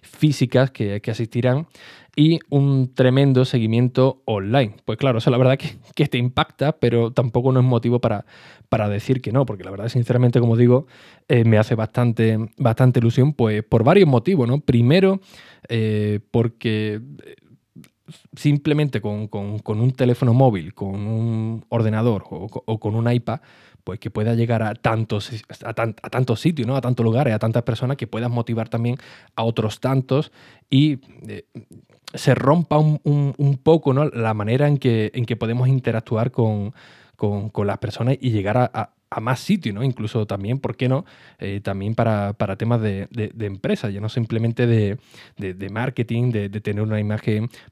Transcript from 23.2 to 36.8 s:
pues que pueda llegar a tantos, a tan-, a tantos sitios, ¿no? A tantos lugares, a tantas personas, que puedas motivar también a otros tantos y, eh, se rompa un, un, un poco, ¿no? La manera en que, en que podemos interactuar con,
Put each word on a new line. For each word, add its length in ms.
pues 180
que 80
pueda 260
llegar 280
a 120
tantos, 560
a 120
tan-, 280
a 60
tantos 320
sitios, 260
¿no? 80
A 60
tantos 240
lugares, 300
a 40
tantas 260
personas, 340
que 80
puedas 240
motivar 400
también 260
a 60
otros 360
tantos 540
y, 300
eh, 160
se 200
rompa 440
un, 260
un, 320
un 220
poco, 340
¿no? 140
La 260
manera 360
en 100
que, 360
en 120
que 100
podemos 320
interactuar 640
con, 420